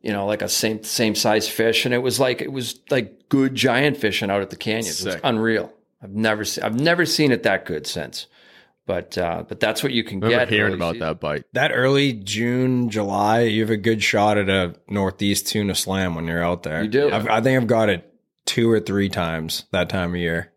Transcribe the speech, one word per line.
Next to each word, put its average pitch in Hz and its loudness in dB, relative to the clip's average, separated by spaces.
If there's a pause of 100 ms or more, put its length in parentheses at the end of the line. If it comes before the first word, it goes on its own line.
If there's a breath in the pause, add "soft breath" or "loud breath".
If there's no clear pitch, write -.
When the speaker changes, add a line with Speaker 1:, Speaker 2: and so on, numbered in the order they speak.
Speaker 1:
you 107 -4
know, 101 -2
like, 104 0
a 98 -4
same, 110 -2
same 110 0
size 107 2
fish. 113 0
And 123 0
it 123 2
was 127 -2
like, 127 0
it 139 -6
was 127 -8 (120)
like 123 -2
good 135 2
giant 123 2
fishing 101 -2
out 101 2
at 95 -6
the - -14
canyon. 110 -2
It 82 -6
was 98 -2
Speaker 2:
Sick. 82 -8
Speaker 1:
unreal. 113 0 (320)
I've 98 -16
never 107 0
se-, - -6
I've 110 -2
never 170 2
seen 147 2
it 113 0
that 95 0
good 76 -6
since. - -10 (600 soft breath)
But, 90 -4
uh, 85 -2
but - -12
that's 110 0
what 139 -2
you 117 0
can 98 -8
Speaker 2:
Remember 117 2
Speaker 1:
get 117 -2
Speaker 2:
hearing 104 2
Speaker 1:
early - -4
Speaker 2:
about 85 -2
Speaker 1:
season. 80 -6
Speaker 2:
that 80 -4
bite. 76 -4 (100)
Speaker 3:
That 139 0
early 135 2
June, 120 0
July, 104 2
you 110 2
have 110 0
a 110 2
good 107 0
shot 104 4
at 98 0
a 92 2 (160)
Northeast 101 0
tuna 101 0
slam 95 -2
when 82 -6
you're 85 -2
out 87 -2
there. 80 -4
Speaker 1:
You 107 -2
do. 139 2
Speaker 3:
I've, 107 -2
I 110 2
think 131 4
I've 113 0
got 113 4
it 90 -2 (360)
two 113 2
or 110 4
three 98 0
times 82 -4
that 90 0
time 90 -2
of 87 -4
year. 85 -2